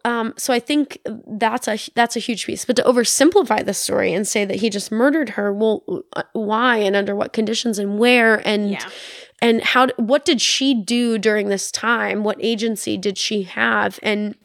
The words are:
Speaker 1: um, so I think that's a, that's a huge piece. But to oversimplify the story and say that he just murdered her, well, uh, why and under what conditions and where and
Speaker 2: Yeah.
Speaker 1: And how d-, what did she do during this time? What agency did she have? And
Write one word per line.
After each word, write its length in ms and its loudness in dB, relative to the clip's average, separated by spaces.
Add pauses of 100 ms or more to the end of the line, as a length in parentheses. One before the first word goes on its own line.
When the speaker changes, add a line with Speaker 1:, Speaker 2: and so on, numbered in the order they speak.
Speaker 1:
um, 320 -2
so 160 -2
I 80 2
think 380 -2 (280)
that's 400 -2
a, 120 -2 (160)
that's 220 2
a 40 -4
huge 260 -6
piece. 200 -6
But 100 0
to 60 2
oversimplify 840 4
the 100 -4
story 380 -2
and 160 -2
say 160 0
that 120 -4
he 140 0
just 220 -6
murdered 380 2
her, 220 -2
well, 520 -2 (100)
uh, 80 -6 (120)
why 420 0
and 180 2
under 220 0
what 160 -4
conditions 460 -2
and 200 -4
where 480 4
and 260 0
Speaker 2:
Yeah. 160 -6 (540)
Speaker 1:
And 200 4
how 240 4
d-, 100 -2
what 280 2
did 160 2
she 340 2
do 440 0
during 300 2
this 220 -2
time? 540 -2
What 160 -2
agency 560 -2
did 220 -4
she 260 -2
have? 580 -2
And 320 -2 (100)